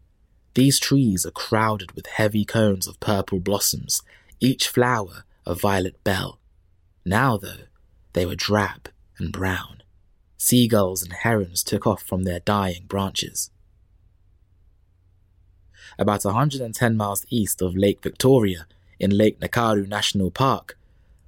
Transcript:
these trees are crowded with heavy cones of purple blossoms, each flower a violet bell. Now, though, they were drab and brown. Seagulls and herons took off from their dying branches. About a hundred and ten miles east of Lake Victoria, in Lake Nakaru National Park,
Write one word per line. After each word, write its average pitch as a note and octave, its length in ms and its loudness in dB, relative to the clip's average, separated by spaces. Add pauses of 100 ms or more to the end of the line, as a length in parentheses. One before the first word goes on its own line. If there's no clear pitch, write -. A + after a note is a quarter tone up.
(520)
these C3 260 4
trees A#2 460 2
are E2 60 -8
crowded G#2+ 640 -2
with - 120 -14
heavy G#2+ 400 0
cones G2+ 420 0
of - 140 -18
purple G2 400 -2
blossoms, - 640 -2 (380)
each C3 280 0
flower A#2+ 560 -2 (220)
a F2 80 -4
violet F#2 500 -2
bell. F#2 340 -2 (640)
Now, A2 360 0
though, - 260 -16 (480)
they F2+ 140 0
were F2 80 -6
drab G2+ 560 -2 (260)
and E2+ 160 -8
brown. F#2 500 -6 (540)
Seagulls G#2+ 680 2
and F2+ 120 -12
herons G2+ 500 -2
took - 220 -4
off G#2 160 0
from F#2 220 -4
their F2 160 -4
dying F#2+ 460 -2
branches. - 640 -6 (2500)
About G#2 280 2
a G2 60 2
hundred C3+ 280 2
and A2+ 140 -8
ten A2+ 200 2
miles G2+ 360 -2
east G#2+ 320 -2
of F2+ 120 0
Lake G2 280 2
Victoria, G#2+ 640 2 (340)
in G2 160 2
Lake G#2+ 240 4
Nakaru G#2 480 0
National G2+ 420 -2
Park, - 460 0 (520)